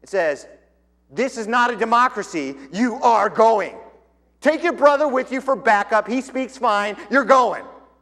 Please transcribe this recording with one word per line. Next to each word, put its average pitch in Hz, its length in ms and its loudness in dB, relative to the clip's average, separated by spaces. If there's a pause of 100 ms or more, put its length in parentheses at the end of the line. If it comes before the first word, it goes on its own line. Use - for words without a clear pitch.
It - 60 -20
says, 160 380 -2 (640)
This 233 260 -4
is 220 100 -8
not 240 240 0
a 233 40 -4
democracy. 202 800 -2 (160)
You 220 240 -2
are 220 340 2
going. 202 460 2 (680)
Take 311 220 0
your 339 100 0
brother 285 340 4
with 254 240 -2
you 254 100 -6
for 269 140 0
backup. 208 520 0
He 247 140 -4
speaks 262 360 -8
fine. 208 400 -2 (120)
You're 262 160 2
going. 208 380 2 (380)